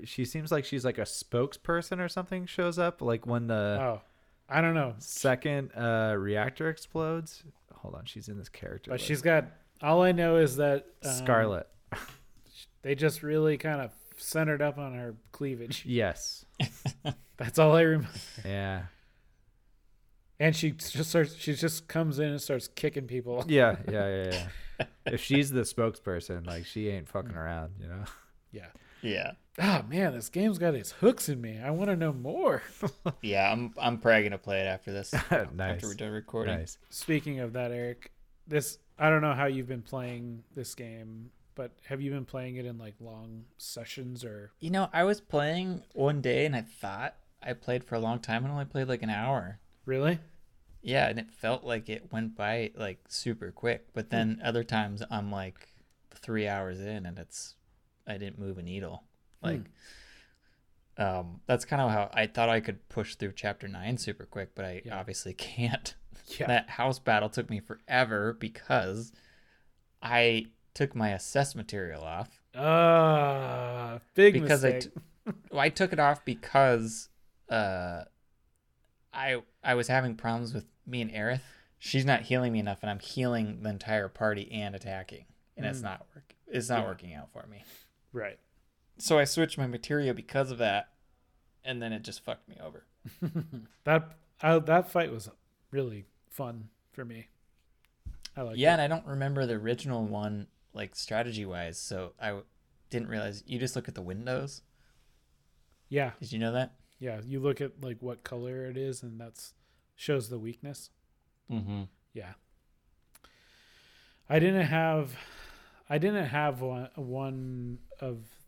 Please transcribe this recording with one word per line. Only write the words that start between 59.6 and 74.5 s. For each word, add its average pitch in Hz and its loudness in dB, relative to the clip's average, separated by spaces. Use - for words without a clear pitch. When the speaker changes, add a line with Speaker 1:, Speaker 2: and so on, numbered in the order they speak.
Speaker 3:
um, 90 -2
that's 123 2
kinda 139 2
how 104 2
I 110 2
thought 117 2
I 113 4
could 107 -8
push - -6
through 98 -6
chapter 101 -6
nine 98 -4
super - -8
quick, - -10
but 98 -8
I 92 -10
Speaker 2:
Yeah. 113 -8
Speaker 3:
obviously 95 -8
<laughs> - -
can't. - -4
Speaker 2:
Yeah. - -2
Speaker 3:
That 120 2
house 127 0
battle 107 4
took 117 -4
me 104 -4
forever 110 0
because 110 -2
I 117 4
took 143 0
my 110 2
assess 139 0
material 90 -8
off. 82 -8
Speaker 2:
Ah, 139 4
big 202 12
Speaker 3:
Because 147 6